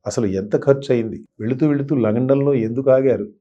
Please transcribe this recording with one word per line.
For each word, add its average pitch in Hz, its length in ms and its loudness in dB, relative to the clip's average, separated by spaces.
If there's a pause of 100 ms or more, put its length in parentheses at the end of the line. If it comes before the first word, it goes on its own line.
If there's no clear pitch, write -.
అసలు 113 200 -2
ఎంత 95 300 -2 (100)
ఖర్చు 139 260 2
అయింది? 110 280 -2 (200)
వెళుతూ 127 280 -2
వెళుతూ 143 280 0
లండన్లో 131 580 2
ఎందుకు 120 360 -2
ఆగారు? 127 380 2 (140)